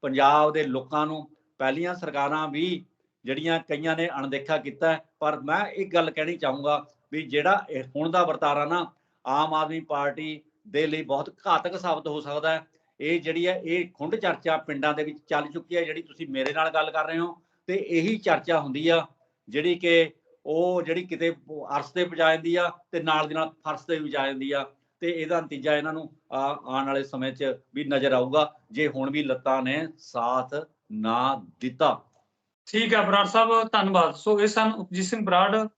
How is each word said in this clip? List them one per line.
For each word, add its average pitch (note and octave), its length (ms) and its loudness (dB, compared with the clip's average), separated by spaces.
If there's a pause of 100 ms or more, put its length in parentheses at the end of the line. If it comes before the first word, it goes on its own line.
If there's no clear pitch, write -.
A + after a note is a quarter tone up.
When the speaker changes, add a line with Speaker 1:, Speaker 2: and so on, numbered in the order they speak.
Speaker 1:
ਪੰਜਾਬ C#3+ 520 6
ਦੇ D#3 100 0
ਲੋਕਾਂ C3+ 420 -2
ਨੂੰ D#3 240 -8 (280)
ਪਹਿਲੀਆਂ D#3+ 380 -2
ਸਰਕਾਰਾਂ D3+ 520 -2
ਵੀ D#3+ 380 -4 (400)
ਜਿਹੜੀਆਂ D#3 340 -2
ਕਈਆਂ D#3+ 360 -4
ਨੇ E3 140 -2
ਅਣਦੇਖਾ C#3 480 -4
ਕੀਤਾ D3 360 0
ਹੈ, D#3 60 -2 (200)
ਪਰ D3+ 200 -2
ਮੈਂ D#3+ 260 -2
ਇੱਕ G3 280 -6
ਗੱਲ D#3+ 180 2
ਕਹਿਣੀ D#3+ 260 -4
ਚਾਹੂੰਗਾ C#3+ 480 -2 (260)
ਵੀ D#3 100 -6
ਜਿਹੜਾ D3 480 2
ਇਹ C3 140 -6 (120)
ਹੁਣ D#3+ 160 -2
ਦਾ F3+ 120 4
ਵਰਤਾਰਾ D3 420 2
ਨਾ E3+ 260 -2 (340)
ਆਮ D3+ 280 2
ਆਦਮੀ D#3 260 0
ਪਾਰਟੀ D3+ 600 -4 (260)
ਦੇ D3+ 200 0
ਲਈ D#3 140 -2
ਬਹੁਤ C#3+ 280 -4 (180)
ਘਾਤਕ F3 320 0
ਸਾਬਤ D#3+ 280 -4
ਹੋ D3+ 120 -4
ਸਕਦਾ D3 320 -2
ਹੈ। D#3+ 160 -4 (320)
ਇਹ E3 220 -2
ਜਿਹੜੀ E3 260 -2
ਹੈ, F3+ 160 -2
ਇਹ E3+ 300 -2
ਖੁੰਡ E3 220 -6
ਚਰਚਾ E3+ 420 0
ਪਿੰਡਾਂ D3+ 360 -2
ਦੇ D3+ 100 -2
ਵਿੱਚ D3+ 140 -8 (100)
ਚੱਲ C#3+ 240 -2
ਚੁੱਕੀ E3 240 -8
ਹੈ, E3+ 80 2
ਜਿਹੜੀ D#3 180 -6
ਤੁਸੀਂ E3 260 -12
ਮੇਰੇ C3+ 260 -2
ਨਾਲ D#3+ 160 2
ਗੱਲ D#3 220 0
ਕਰ D#3 140 0
ਰਹੇ E3 140 -2
ਹੋ, E3+ 220 -4 (260)
ਤੇ F#3+ 200 -2
ਇਹੀ F3 300 2
ਚਰਚਾ E3 420 2
ਹੁੰਦੀ C#3 280 -2
ਆ E3 200 4 (420)
ਜਿਹੜੀ D3+ 260 0
ਕਿ E3+ 360 4 (340)
ਉਹ F3 360 2
ਜਿਹੜੀ E3 220 -2
ਕਿਤੇ E3 320 -2 (420)
ਅਰਸ - 140 -4
ਤੇ F3+ 140 0
ਪਹੁੰਚਾ D#3+ 300 4
ਜਾਂਦੀ E3 200 -2
ਆ F3 160 2 (200)
ਤੇ D#3+ 120 -2
ਨਾਲ D#3 240 2
ਦੀ D3+ 60 -8
ਨਾਲ D#3+ 160 -2
ਫਰਸ਼ - 360 -10
ਤੇ E3 140 -2
ਵੀ D3+ 100 -6
ਜਾ C3+ 180 -2
ਜਾਂਦੀ C3+ 240 -4
ਆ, C#3 140 -2 (340)
ਤੇ E3+ 220 -4
ਇਹਦਾ E3 200 -2
ਨਤੀਜਾ D3+ 360 -2
ਇਹਨਾਂ D#3 160 -4
ਨੂੰ D#3 160 -10 (220)
ਆ-, C#3 340 -2
ਆਉਣ C3+ 200 -2
ਵਾਲੇ C3+ 180 -2
ਸਮੇਂ C3+ 280 -6
'ਚ C3 240 -4 (180)
ਵੀ C#3+ 100 -6
ਨਜ਼ਰ C#3 280 2
ਆਊਗਾ, C3 420 2 (180)
ਜੇ D3 160 0
ਹੁਣ C3+ 240 -4
ਵੀ D3 120 -2
ਲੱਤਾਂ C3 380 0
ਨੇ C#3+ 260 -2 (100)
ਸਾਥ B2+ 580 -2 (360)
ਨਾ A2+ 540 0 (140)
ਦਿੱਤਾ। B2+ 440 2 (600)
Speaker 2:
ਠੀਕ A3 280 0
ਹੈ G#3 80 6
ਬਰਾੜ G3 240 4
ਸਾਹਿਬ, A3+ 460 4
ਧੰਨਵਾਦ। F#3+ 420 4
ਸੋ G#3 260 2
ਇਹ G#3 80 4
ਸਨ A3 240 2
ਉਪਜੀਤ F#3+ 340 -4
ਸਿੰਘ G#3+ 200 -2
ਬਰਾੜ G3 420 4 (100)